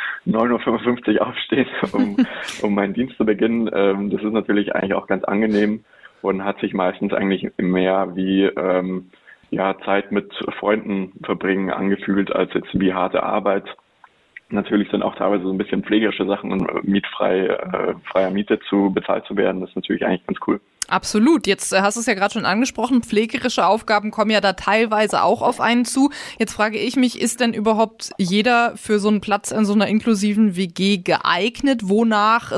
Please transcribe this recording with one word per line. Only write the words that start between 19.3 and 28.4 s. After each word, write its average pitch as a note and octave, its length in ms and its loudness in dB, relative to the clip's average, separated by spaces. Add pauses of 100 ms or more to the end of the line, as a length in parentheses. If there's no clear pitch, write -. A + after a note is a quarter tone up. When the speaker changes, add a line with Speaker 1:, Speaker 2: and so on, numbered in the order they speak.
Speaker 1:
werden, F#2+ 240 0
das F2+ 80 -8
ist - 80 -14
natürlich - 280 -2
eigentlich F#2 200 -2
ganz - 200 -6
cool. G3+ 140 0 (300)
Speaker 2:
Absolut. A3 580 2
Jetzt, F#3+ 240 -2
äh, G3 80 4
hast G3+ 160 2
du A#3 60 -6
es A3+ 40 -8
ja A3+ 100 2
gerade G3+ 180 0
schon A3 100 -4
angesprochen, A#3 580 2
pflegerische A3+ 640 0
Aufgaben G#3+ 460 0
kommen A3 200 0
ja G#3 100 2
da G3 100 4
teilweise G#3+ 720 2
auch - 180 2
auf - 200 0
einen A#3 240 2
zu. C4+ 240 2 (280)
Jetzt - 160 -2
frage G#3+ 240 -2
ich A#3+ 200 -4
mich, B3 240 0
ist - 180 -2
denn A#3 140 0
überhaupt A3 640 0
jeder G#3+ 580 2